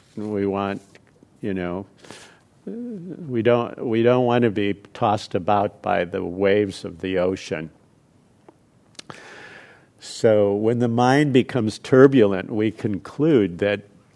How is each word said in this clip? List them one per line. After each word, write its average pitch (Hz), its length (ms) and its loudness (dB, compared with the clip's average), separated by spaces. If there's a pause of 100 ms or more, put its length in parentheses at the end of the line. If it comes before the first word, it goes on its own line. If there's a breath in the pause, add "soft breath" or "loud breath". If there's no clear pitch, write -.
(160)
we 104 320 -4
want, 98 340 -4 (580)
you 104 140 -6
know, 92 320 -6 (800 loud breath)
we 190 760 -8
don't, 120 440 0
we 113 160 0
don't 123 240 4
want 120 180 2
to 120 60 4
be 101 240 -2 (200)
tossed 110 420 -2
about 104 460 -2
by 92 240 -2
the 92 180 -6
waves 98 600 0
of 85 180 -14
the 95 180 -2
ocean. 90 500 -4 (2250 loud breath)
So 107 560 2
when 110 240 0
the 120 80 0
mind 127 460 2
becomes 120 460 0
turbulent, 127 720 4
we 110 200 -2
conclude 107 880 -2
that 101 220 0 (340)